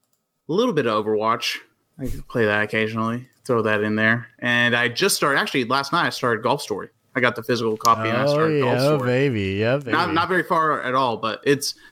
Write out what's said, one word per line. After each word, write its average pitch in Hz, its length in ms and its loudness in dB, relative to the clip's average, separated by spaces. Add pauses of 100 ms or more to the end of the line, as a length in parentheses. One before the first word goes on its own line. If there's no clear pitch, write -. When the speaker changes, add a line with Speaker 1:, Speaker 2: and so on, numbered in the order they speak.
(480)
Speaker 1:
little 214 260 0
bit 135 120 2
of 107 180 0
Overwatch. 110 540 0 (400)
I 139 80 -6
can - 160 -4
play 117 220 0
that 104 180 2
occasionally, 110 680 -4 (160)
throw 117 180 0
that 107 200 2
in 107 140 0
there. 113 320 2 (120)
And 120 360 2
I 120 120 2
just 180 280 0
started, 147 220 0
actually, 151 260 0
last 135 280 -2
night 165 140 0
I 123 40 -2
started 117 320 -2
Golf 127 200 0
Story. 90 260 -8 (260)
I 131 60 -2
got 123 160 2
the 117 60 -8
physical 113 340 -2
copy 113 320 2
and 117 100 0
I 131 60 0
Speaker 2:
Oh, 143 40 2
Speaker 1:
started 151 340 2
Golf 123 160 2
Speaker 2:
yeah, 131 60 2 (120)
Speaker 1:
Story. 123 120 -2
Speaker 2:
baby. 123 360 2 (140)
Yeah, 117 200 2
baby. 131 140 -10
Speaker 1:
Not, 165 200 0
not 165 160 0
very 180 160 0
far 156 380 0
at 127 120 -2
all, 127 220 2
but 107 280 -6
it's, 135 300 0 (180)